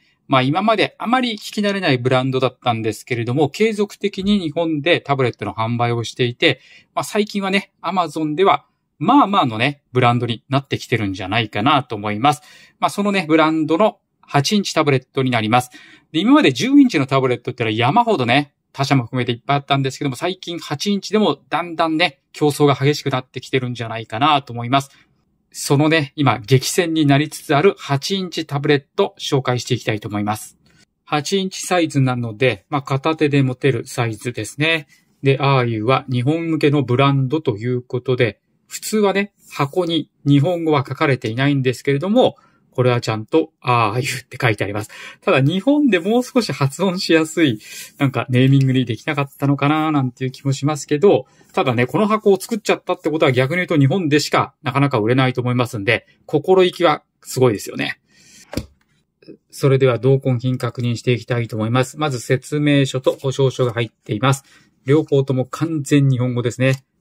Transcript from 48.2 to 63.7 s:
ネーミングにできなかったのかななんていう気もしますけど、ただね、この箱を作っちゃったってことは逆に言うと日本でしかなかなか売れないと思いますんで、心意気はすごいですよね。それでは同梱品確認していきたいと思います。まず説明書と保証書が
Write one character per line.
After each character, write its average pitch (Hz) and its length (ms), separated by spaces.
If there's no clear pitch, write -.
ネ 123 120
ー 135 100
ミ 139 80
ン 135 80
グ 131 60
に 131 120
で 117 100
き - 100
な 156 100
か 143 80
っ - 120
た 143 120
の 143 100
か 139 100
な 156 240
な 143 120
ん 127 80
て 131 140
い - 20
う 127 40
気 - 140
も 139 80
し 135 140
ま 151 100
す - 80
け 147 140
ど、 151 260
た 190 100
だ 123 100
ね、 120 140
こ - 100
の 208 80
箱 214 260
を 185 80
作 - 180
っ - 20
ち - 120
ゃ 180 40
っ - 80
た 180 100
っ - 80
て 165 80
こ 151 80
と 165 80
は 139 60
逆 131 220
に - 20
言 180 80
う 170 40
と 165 120
日 139 80
本 170 220
で 147 100
し - 100
か 127 320
な 139 120
か 143 60
な 139 100
か 127 100
売 104 100
れ 123 60
な 131 120
い 123 60
と 127 80
思 123 100
い 123 40
ま 123 100
す 113 140
ん 98 60
で、 110 200
心 185 360
意 180 80
気 - 120
は 151 180
す - 160
ご 127 100
い 110 40
で 98 40
す - 100
よ - 100
ね。 - 220
そ - 200
れ 135 100
で 131 80
は 120 100
同 131 220
梱 131 200
品 127 200
確 123 220
認 120 160
し - 40
て 127 120
い 113 80
き - 40
た 120 140
い 117 80
と 120 80
思 107 100
い 113 60
ま 127 120
す。 139 140
ま 151 140
ず 123 80
説 131 400
明 143 260
書 131 160
と - 120
保 139 180
証 135 180
書 127 160
が 120 80